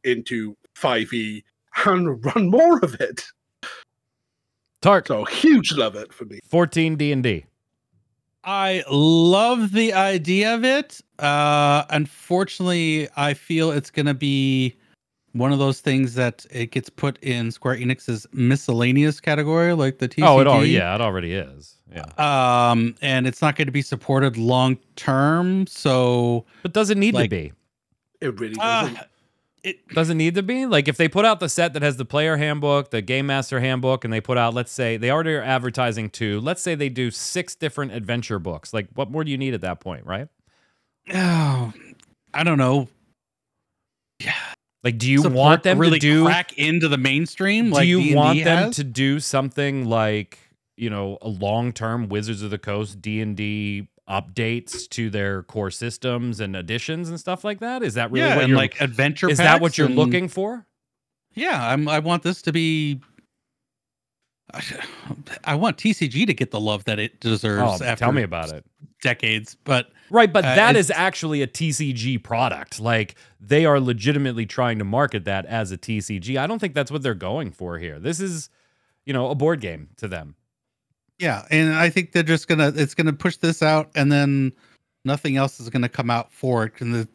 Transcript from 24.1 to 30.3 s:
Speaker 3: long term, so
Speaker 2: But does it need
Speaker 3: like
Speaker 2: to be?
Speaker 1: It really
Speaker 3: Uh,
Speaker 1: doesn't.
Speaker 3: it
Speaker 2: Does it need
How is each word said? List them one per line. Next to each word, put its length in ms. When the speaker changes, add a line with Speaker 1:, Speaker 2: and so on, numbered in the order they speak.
Speaker 3:
long 400
term, 720
so 800
Speaker 2:
But 100
does 160
it 80
need 160
Speaker 3:
like 120
Speaker 2:
to 40
be? 220
Speaker 1:
It 180
really 200
Speaker 3:
Uh, 280
Speaker 1:
doesn't. 100
Speaker 3:
it 260
Speaker 2:
Does 200
it 60
need 200